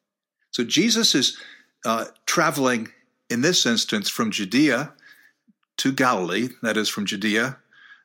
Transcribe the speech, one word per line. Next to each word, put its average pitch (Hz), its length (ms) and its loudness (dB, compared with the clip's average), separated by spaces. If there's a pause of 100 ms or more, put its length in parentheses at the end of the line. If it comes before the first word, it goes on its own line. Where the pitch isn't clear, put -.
(520)
So 123 120 -4
Jesus 214 520 2
is, 127 220 0 (480)
uh, 113 200 -2 (220)
traveling 131 600 0 (420)
in 120 100 -2
this 175 240 4
instance 110 440 0
from 113 200 -2
Judea 123 640 0 (840)
to 135 140 0
Galilee, 120 580 0 (120)
that 110 160 0
is 107 120 -2
from 101 180 -6
Judea, 110 500 -2 (480)